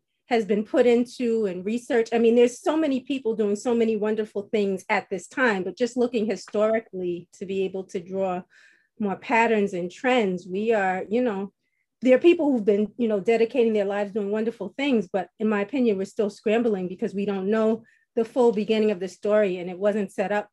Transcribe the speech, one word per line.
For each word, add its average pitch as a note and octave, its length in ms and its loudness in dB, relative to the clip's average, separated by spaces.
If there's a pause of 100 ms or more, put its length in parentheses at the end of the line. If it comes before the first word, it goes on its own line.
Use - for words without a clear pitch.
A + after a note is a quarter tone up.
(280)
has A3+ 160 2
been G#3 220 -2
put B3+ 200 4
into A#3+ 600 2
and F3+ 200 -4
research, A#3 460 -2
I A#3 60 2
mean, A3+ 180 4
there's B3 260 4
so D#4 140 0
many C#4+ 240 0
people B3+ 360 -4
doing G#3 200 0
so A#3+ 180 -2
many A3+ 220 2
wonderful G#3+ 560 -4
things G3 380 -2
at G3+ 200 -2
this F#3 200 -8
time, G#3+ 340 0
but F3+ 140 -8
just A#3+ 180 -2
looking A#3 300 0
historically G3 1040 -4 (100)
to G3+ 60 -12
be F#3+ 180 -4
able F#3+ 220 -6
to F#3+ 160 -8
draw F#3 400 -4 (580)
more G3+ 160 -2
patterns A3+ 580 2
and F3+ 160 -6
trends, G#3 560 0
we G#3 280 -2
are, F#3+ 360 0
you A#3 120 0
know, G3+ 320 -4 (480)
there B3+ 140 6
are B3+ 40 6
people E4 320 4
who've A3+ 140 0
been, G#3 320 2
you A#3+ 100 0
know, G#3 120 0
dedicating A3+ 540 2
their G#3 120 0
lives G3+ 260 -4
doing G3+ 200 -4
wonderful A3 460 -4
things, B3+ 340 0
but F#3 180 -4 (100)
in G#3+ 100 0
my G#3 120 0
opinion, A3 360 0
we're F#3+ 80 -4
still G#3 240 -2
scrambling G#3 580 0
because F3+ 280 -6
we G3 100 -4
don't G3 240 -2
know A3 340 0 (320)
the A3+ 100 0
full A#3+ 260 2
beginning G#3+ 400 0
of F3+ 80 -4
the F#3+ 80 -6
story, G3+ 500 0
and F3 120 -8
it F3 80 -10
wasn't G3+ 340 -2
set F#3+ 200 -4
up G#3 220 -2